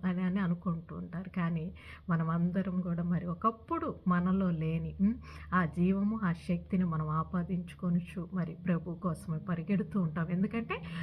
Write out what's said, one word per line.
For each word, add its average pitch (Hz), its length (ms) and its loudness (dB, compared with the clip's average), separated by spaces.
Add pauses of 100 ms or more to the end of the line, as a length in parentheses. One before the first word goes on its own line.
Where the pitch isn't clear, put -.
అని, 180 200 0
అని 185 160 2
అనుకుంటూ 170 560 0
ఉంటారు. 180 400 -8
కానీ 170 300 0 (420)
మనం 160 220 2
అందరం 180 520 2
కూడా 170 240 0
మరి 175 220 2
ఒకప్పుడు 226 640 -2 (180)
మనలో 185 500 4
లేని, 160 420 -2
ఉమ్, 214 180 4 (340)
ఆ 180 120 4 (120)
జీవము, 196 480 2
ఆ 175 80 4 (100)
శక్తిని 185 440 0
మనం 156 280 0
ఆపాదించుకొనుచు 175 1080 0 (120)
మరి 165 260 -2
ప్రభు 170 400 0
కోసమే 160 460 -2
పరిగెడుతూ 180 540 0
ఉంటాం. 165 300 0
ఎందుకంటే 214 460 0 (280)